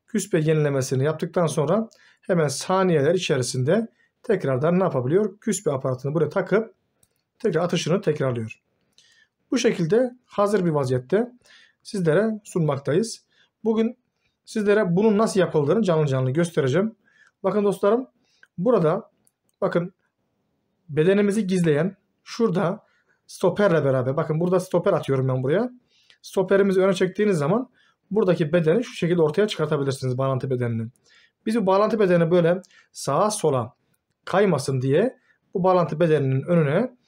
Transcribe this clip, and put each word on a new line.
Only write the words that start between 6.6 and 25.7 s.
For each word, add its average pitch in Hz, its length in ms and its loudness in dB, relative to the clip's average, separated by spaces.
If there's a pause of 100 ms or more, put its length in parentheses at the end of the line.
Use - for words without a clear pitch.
tekrar 170 240 -2
atışını 170 380 -2
tekrarlıyor. 131 600 -4 (880)
Bu 277 80 0
şekilde 214 520 0 (160)
hazır 202 380 0
bir 170 60 0
vaziyette 143 640 -2 (500)
sizlere 202 640 -2
sunmaktayız. 151 800 -2 (400)
Bugün 220 340 -2 (460)
sizlere 202 520 0
bunun 208 220 4
nasıl 214 220 2
yapıldığını 165 420 0
canlı 160 240 2
canlı 131 240 0
göstereceğim. 170 640 0 (480)
Bakın 202 220 0
dostlarım, 202 420 0 (520)
burada 190 520 0 (500)
bakın 180 320 -2 (960)
bedenimizi 196 580 0
gizleyen 175 500 0 (280)
şurada 196 600 -2 (420)
stoperle 180 580 0
beraber, 131 320 0
bakın 156 240 -2
burada 180 200 0
stoper 175 320 0
atıyorum 135 360 0
ben 131 140 -2
buraya. 185 280 0 (520)